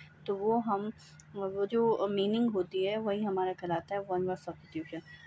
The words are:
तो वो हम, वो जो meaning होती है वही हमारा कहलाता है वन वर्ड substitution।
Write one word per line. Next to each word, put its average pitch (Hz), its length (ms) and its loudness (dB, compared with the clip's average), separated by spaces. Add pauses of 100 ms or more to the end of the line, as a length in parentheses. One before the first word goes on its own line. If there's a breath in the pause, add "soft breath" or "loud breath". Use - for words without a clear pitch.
(280 loud breath)
तो 202 80 0
वो 214 240 2
हम, 214 320 0 (440 loud breath)
वो 196 300 -2
जो 226 420 4
meaning 208 440 2
होती 190 340 0
है 208 140 0
वही 214 240 0
हमारा 185 300 0
कहलाता 175 420 -4
है 202 60 -2
वन 185 220 -2
वर्ड 185 160 -2
substitution। 160 640 -10 (260 loud breath)